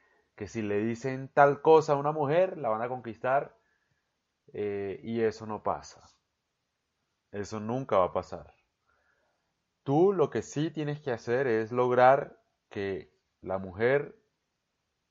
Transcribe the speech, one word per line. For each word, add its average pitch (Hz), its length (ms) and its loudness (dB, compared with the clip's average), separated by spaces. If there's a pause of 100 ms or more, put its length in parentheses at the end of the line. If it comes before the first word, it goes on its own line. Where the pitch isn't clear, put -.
(360)
que 101 140 -12
si 113 120 -6
le 104 180 -2
dicen 131 500 -4
tal 143 320 4
cosa 156 320 6
a - 20 4
una 139 160 0
mujer, 156 460 0
la 139 100 -6
van 110 140 -2
a 120 80 -4
conquistar, 127 680 -4 (960)
eh, 101 520 -6
y 113 180 -4
eso 110 240 -2
no 107 180 -8
pasa. 78 380 -6 (1300)
Eso 104 300 -8
nunca 113 360 -2
va 90 100 4
a - 60 -10
pasar. 90 400 -8 (1300)
Tú 165 280 4
lo 170 180 0
que 113 120 -4
sí 151 280 -6
tienes 147 300 -6
que 127 140 -4
hacer 120 340 -2
es 110 240 -2
lograr 123 680 4 (260)
que 98 420 -6 (300)
la 92 180 -4
mujer 107 640 -2 (920)